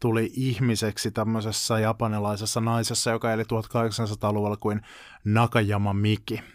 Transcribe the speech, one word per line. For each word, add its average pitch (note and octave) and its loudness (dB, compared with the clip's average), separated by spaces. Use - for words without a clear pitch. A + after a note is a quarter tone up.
tuli A2+ 2
ihmiseksi A#2 0
tämmöisessä A2 0
japanilaisessa G#2+ 0
naisessa, A#2 0
joka A#2 0
eli A2+ 0
tuhatkahdeksansataa-luvulla G#2+ 0
kuin G#2+ 0
Nakajama G#2 2
Miki. G#2+ 0